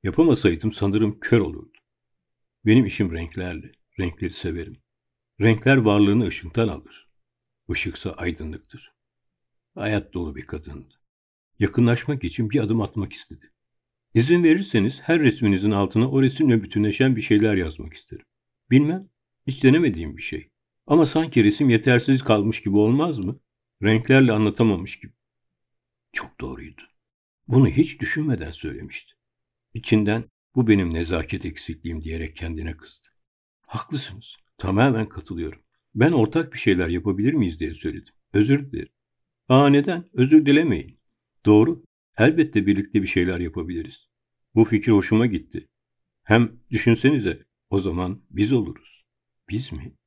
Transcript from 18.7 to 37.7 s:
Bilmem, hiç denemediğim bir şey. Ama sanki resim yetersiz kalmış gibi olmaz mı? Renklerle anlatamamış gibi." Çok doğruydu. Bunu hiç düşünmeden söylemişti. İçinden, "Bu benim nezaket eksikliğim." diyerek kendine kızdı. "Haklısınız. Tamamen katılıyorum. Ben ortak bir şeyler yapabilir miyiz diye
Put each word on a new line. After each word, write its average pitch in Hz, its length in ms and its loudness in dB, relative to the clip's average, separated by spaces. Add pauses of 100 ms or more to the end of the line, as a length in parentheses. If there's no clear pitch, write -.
Bilmem, 156 380 2 (380)
hiç 135 160 -8
denemediğim 120 540 2
bir - 40 -16
şey. - 280 -12 (380)
Ama 156 180 4
sanki 135 380 0
resim 143 260 2
yetersiz 123 540 2
kalmış 110 380 0
gibi 101 160 0
olmaz 123 480 0
mı? 117 140 -10 (440)
Renklerle 113 480 4
anlatamamış 104 680 -2
gibi." - 140 -20 (1000)
Çok - 280 -12
doğruydu. - 400 -14 (680)
Bunu 123 200 6
hiç - 340 0
düşünmeden 113 500 -4
söylemişti. - 640 -14 (600)
İçinden, 110 560 0 (260)
"Bu 123 120 2
benim 95 260 4
nezaket 82 520 -4
eksikliğim." 82 580 -12
diyerek 80 320 -10
kendine 80 420 -10
kızdı. - 300 -20 (540)
"Haklısınız. - 760 -12 (200)
Tamamen 110 520 0
katılıyorum. 82 520 -12 (340)
Ben 127 160 4
ortak 151 420 0
bir - 40 -14
şeyler 90 300 0
yapabilir 95 460 -2
miyiz 90 260 -2
diye 78 140 -8